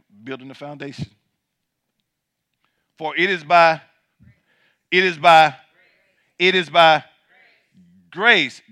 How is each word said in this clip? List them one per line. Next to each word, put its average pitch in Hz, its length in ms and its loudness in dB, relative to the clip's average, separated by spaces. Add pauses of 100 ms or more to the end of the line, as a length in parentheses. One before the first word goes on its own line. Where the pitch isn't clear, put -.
(240)
building 131 240 -16
the 131 60 -20
foundation. 143 520 -18 (1900)
For 151 200 -10
it 175 140 -2
is 175 140 -8
by, 165 360 2 (1120)
it 180 140 0
is 180 120 -6
by, 156 380 4 (840)
it 185 160 0
is 180 140 -4
by 156 360 2 (1040)
grace, 185 600 -2